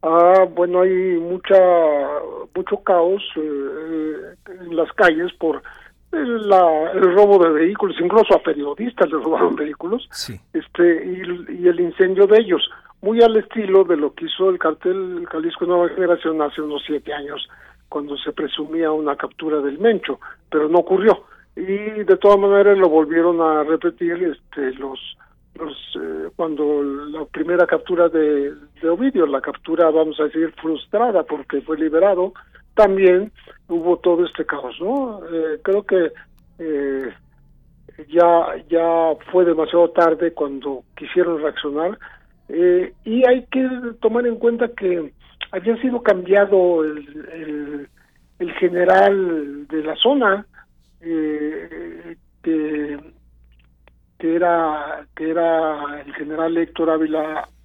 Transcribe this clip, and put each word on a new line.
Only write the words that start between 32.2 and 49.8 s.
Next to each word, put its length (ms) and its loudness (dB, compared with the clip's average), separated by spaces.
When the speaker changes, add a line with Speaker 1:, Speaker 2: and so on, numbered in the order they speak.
Speaker 1:
también 580 4
hubo 320 0
todo 260 2
este 180 -8
caos, 380 -8
¿no? 380 -4
Eh, 300 -4
creo 220 0
que, 280 0
eh, 560 -6
ya, 480 2
ya 420 2
fue 140 4
demasiado 460 2
tarde 420 0
cuando 500 -8
quisieron 460 -2
reaccionar, 560 -6
eh, 420 0
y 220 0
hay 240 2
que 180 0
tomar 240 0
en 120 -2
cuenta 320 0
que 440 -4
había 320 -4
sido 180 -2
cambiado 840 2
el, 140 -4
el, 560 -12
el 140 -6
general 1120 0
de 160 -6